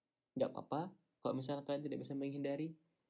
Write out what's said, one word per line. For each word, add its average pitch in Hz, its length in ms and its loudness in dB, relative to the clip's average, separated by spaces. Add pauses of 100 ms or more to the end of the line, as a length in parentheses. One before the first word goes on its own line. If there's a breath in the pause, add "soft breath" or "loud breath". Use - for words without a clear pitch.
(340)
nggak - 160 4
apa-apa 165 400 0 (340)
kalau 131 160 2
misalnya 139 240 0
kalian 143 240 0
tidak 131 160 -2
bisa 135 80 -4
menghindari, 139 560 0 (420)